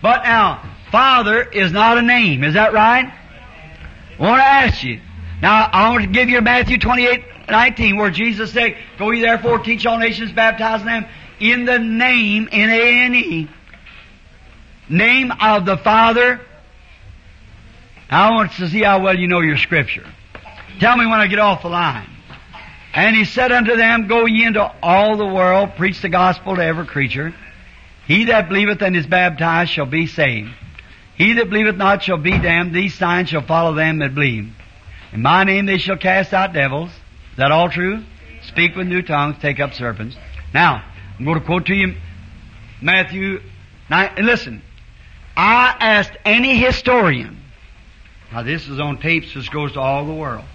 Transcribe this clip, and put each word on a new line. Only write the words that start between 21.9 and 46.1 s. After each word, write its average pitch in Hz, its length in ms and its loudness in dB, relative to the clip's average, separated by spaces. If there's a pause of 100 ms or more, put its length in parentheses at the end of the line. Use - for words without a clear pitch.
"And 220 220 2
he 220 100 2
said 247 260 0
unto 233 260 2
them, 226 300 2
Go 233 180 2
ye 226 180 2
into 214 280 0 (120)
all 202 340 4
the 208 80 -2
world, 190 520 2
preach 185 240 -2
the 190 80 -4
gospel 180 480 0
to 175 60 0
every 165 220 -2
creature. 139 480 -4 (720)
He 202 200 2
that 220 240 2
believeth 202 320 0
and 185 140 0
is 151 120 -2
baptized 165 640 0
shall 147 140 -4
be 156 200 -2
saved. 120 460 -4 (640)
He 208 180 2
that 226 160 0
believeth 214 260 0
not 196 280 0
shall 185 140 -2
be 170 200 0
damned. 170 360 0
These 180 220 -2
signs 180 340 -2
shall 151 140 -4
follow 160 300 0
them 156 260 0
that 139 160 -4
believe. 117 360 -2 (600)
In 107 80 -6
my 165 220 4
name 196 220 0
they 196 120 0
shall 185 200 -4
cast 185 360 0
out 190 180 0
devils." 147 380 -4
Is - 480 -20
that 135 140 2
all 170 180 2
true? 190 340 -4 (400)
"Speak 170 320 -2
with 185 120 -6
new 180 140 -2
tongues, 147 380 -2
take 143 200 -4
up 139 140 -4
serpents." 117 440 -10 (360)
Now, 143 300 2 (340)
I'm 123 80 -8
going 160 140 0
to - 60 -12
quote 175 220 -2
to 196 80 0
you 190 200 -2 (840)
Matthew 190 580 -2 (500)
nine. 185 280 0
And 202 80 0
listen, 214 360 -2 (760)
I 233 420 2
asked 214 460 0